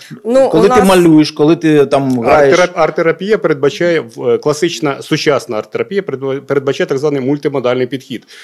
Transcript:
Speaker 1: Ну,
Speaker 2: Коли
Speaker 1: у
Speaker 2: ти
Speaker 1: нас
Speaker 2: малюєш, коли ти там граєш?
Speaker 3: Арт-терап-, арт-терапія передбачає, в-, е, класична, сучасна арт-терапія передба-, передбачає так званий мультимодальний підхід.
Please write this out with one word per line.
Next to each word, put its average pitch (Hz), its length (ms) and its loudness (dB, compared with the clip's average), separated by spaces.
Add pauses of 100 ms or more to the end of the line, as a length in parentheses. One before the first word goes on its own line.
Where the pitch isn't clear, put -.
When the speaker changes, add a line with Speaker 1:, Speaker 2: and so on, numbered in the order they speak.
(260)
Speaker 1:
Ну, 254 240 2
Speaker 2:
Коли - 180 4
Speaker 1:
у - 20 4
Speaker 2:
ти 247 100 4
Speaker 1:
нас 190 80 4
Speaker 2:
малюєш, 165 440 4
коли 156 240 2
ти 151 300 2
там 135 340 0
граєш? 135 400 4
Speaker 3:
Арт-терап-, 175 160 2
арт-терапія 170 600 0
передбачає, 156 640 -2
в-, 117 300 -6
е, 117 80 2
класична, 151 640 -4
сучасна 135 560 -2
арт-терапія 147 440 -6
передба-, 135 400 -8
передбачає 139 460 -4
так - 100 -4
званий 143 240 -2
мультимодальний 127 680 -2
підхід. 127 400 -12 (160)